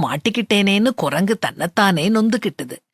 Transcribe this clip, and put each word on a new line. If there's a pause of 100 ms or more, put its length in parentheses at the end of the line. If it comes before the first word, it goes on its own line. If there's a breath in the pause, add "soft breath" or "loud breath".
மாட்டிக்கிட்டேனேன்னு"
குரங்கு
தன்னைத்தானே
நொந்துகிட்டுது. (180)